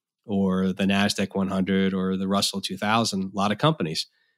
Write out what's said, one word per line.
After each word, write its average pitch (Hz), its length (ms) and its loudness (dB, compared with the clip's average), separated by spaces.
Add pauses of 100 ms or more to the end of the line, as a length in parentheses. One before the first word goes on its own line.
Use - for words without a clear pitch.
(260)
or 95 480 2
the 98 100 -2
Nasdaq 98 500 0
one 95 140 0
hundred 95 460 2
or 92 240 -2
the 95 100 -2
Russell 98 320 0
two 95 160 -6
thousand, 104 560 0
a 101 40 -10
lot 101 160 2
of 101 60 0
companies. 98 480 0 (320)